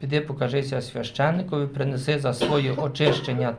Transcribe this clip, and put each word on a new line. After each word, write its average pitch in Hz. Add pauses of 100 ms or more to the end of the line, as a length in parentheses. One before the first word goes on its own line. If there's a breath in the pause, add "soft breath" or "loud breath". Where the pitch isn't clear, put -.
піди 143
покажися 135
священникові, 147
принеси 139
за 127
своє 139
очищення 131